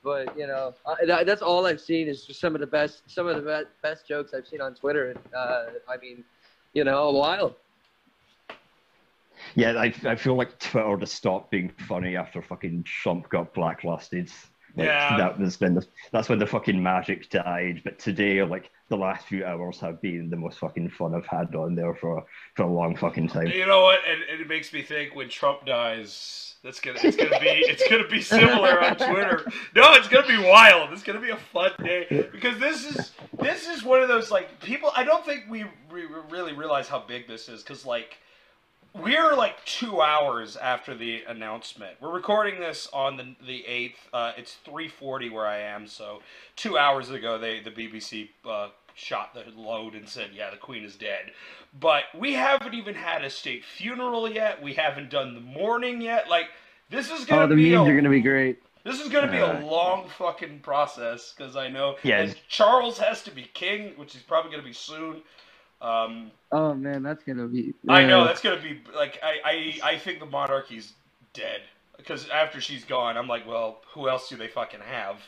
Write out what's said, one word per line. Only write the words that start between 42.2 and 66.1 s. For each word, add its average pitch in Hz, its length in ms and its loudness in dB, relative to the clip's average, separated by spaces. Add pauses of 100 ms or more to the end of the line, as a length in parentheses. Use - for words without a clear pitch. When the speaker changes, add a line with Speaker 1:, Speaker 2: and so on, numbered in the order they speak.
Speaker 3:
this 165 320 -8
on 135 260 -2
the, 127 180 -16 (100)
the 127 220 -10
eighth. 123 320 -8 (120)
Uh, 117 240 -4
it's 120 200 -18
three 156 320 -12
forty 131 420 -10
where 110 160 -6
I 104 140 -4
am, 104 260 -10
so 104 380 -16 (320)
two 175 240 -2
hours 135 320 2
ago 113 260 -4
they, 113 220 -6
the 110 100 -14
B 113 180 -12
B 110 120 -14
C, 107 320 -14 (180)
uh, 104 200 -6 (260)
shot 104 400 -8
the 110 80 -16 (120)
load 110 380 -10
and 107 160 -18
said, 104 240 -12
"Yeah, 101 160 -10
the 104 80 -16
Queen 117 260 -16
is 101 120 -18
dead." 98 360 -8 (480)
But 147 260 2 (120)
we 277 160 -4
haven't 262 400 0
even 208 220 -10
had 165 280 -6
a 135 60 -8
state 127 340 -10
funeral 240 640 -6
yet. 214 360 -4
We 139 100 -10
haven't 143 380 -4
done 131 240 -4
the 117 60 -16
mourning 233 600 -4
yet. 226 260 -2
Like, 170 200 0 (420)
this 247 220 -6
is 294 140 -8
gonna 156 180 6
Speaker 1:
Oh, 151 40 6
the 156 80 6
Speaker 3:
be 156 180 10
Speaker 1:
memes 151 140 8
Speaker 3:
a, 151 40 8
Speaker 1:
are 139 40 8
gonna 143 140 6
be 135 120 6
great. 131 420 2 (200)
Speaker 3:
this 262 160 -8
is 294 100 -10
gonna 285 220 2
be - 60 -2
a 165 220 2
Speaker 2:
Uh, - 40 -8
Speaker 3:
long 180 440 0 (100)
fucking 165 440 -8
process 127 760 -4
'cause 131 180 -14
I 135 120 -6
know 139 340 -4
Speaker 2:
Yeah, 107 200 2
Speaker 3:
and 101 100 -2
Speaker 2:
it's - 160 -14
Speaker 3:
Charles 233 500 4
has 220 280 -2
to 202 60 -14
be 127 120 -16 (100)
king, 202 440 -6
which 143 180 -18
is 123 80 -20
probably 160 260 -2
gonna 147 140 -12
be 123 100 -16
soon. 156 480 -12 (580)
Um, 113 520 -4 (200)